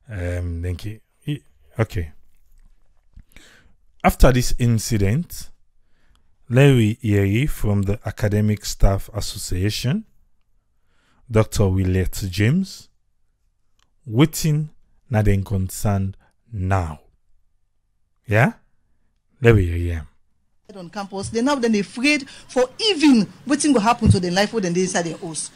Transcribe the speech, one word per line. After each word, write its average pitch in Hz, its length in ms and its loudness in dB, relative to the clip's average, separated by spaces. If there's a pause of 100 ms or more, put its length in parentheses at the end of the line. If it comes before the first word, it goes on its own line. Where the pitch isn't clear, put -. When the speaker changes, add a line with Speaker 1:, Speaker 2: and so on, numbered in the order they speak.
Speaker 1:
um, 87 540 -6
thank 90 220 -8
you. 107 140 -12 (260)
E-, 147 180 -8 (360)
okay. 85 320 -4 (1900)
After 143 280 2
this 123 260 0
incident, 117 920 -2 (1000)
Larry 120 520 6
Yeri 101 440 2
from 101 380 0
the 101 220 -2
Academic 107 600 -2
Staff - 480 0
Association, 110 920 -4 (1200)
Doctor 107 400 2
Willett 92 440 0 (160)
James, 117 600 -2 (1200)
wetin 151 600 0 (400)
na 107 120 2
dem 101 220 2
concern 95 720 -2 (360)
now? 92 480 -4 (1300)
Yeah? 117 280 2 (880)
Larry 113 260 6
Yeri. 85 360 -4 (760)
Speaker 2:
On 269 140 -16
campus, 202 400 -10
they 226 120 -4
now 285 140 0
then 233 200 0
afraid 269 540 -2
for - 380 -2 (120)
even 294 480 4 (200)
wetin 294 260 0
go 240 60 2
happen 220 300 2
to 202 100 6
their 180 120 -4
life 202 200 0
when 190 220 -2
they 180 80 0
inside 185 220 -2
their 165 140 -8
house. 160 380 -12